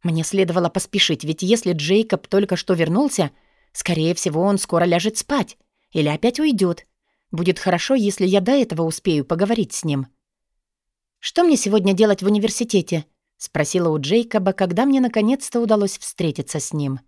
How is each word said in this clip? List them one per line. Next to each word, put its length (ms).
Мне 220
следовало 420
поспешить, 560
ведь 180
если 300
Джейкоб 560
только 300
что 160
вернулся, 580
скорее 420
всего, 280
он 160
скоро 260
ляжет 340
спать 400
или 180
опять 320
уйдет. 440
Будет 280
хорошо, 360
если 320
я 140
до 100
этого 300
успею 420
поговорить 500
с 120
ним. 220
«Что 260
мне 100
сегодня 380
делать 280
в 40
университете?» — 800
спросила 520
у 100
Джейкоба, 540
когда 320
мне 140
наконец-то 600
удалось 400
встретиться 600
с 140
ним. 340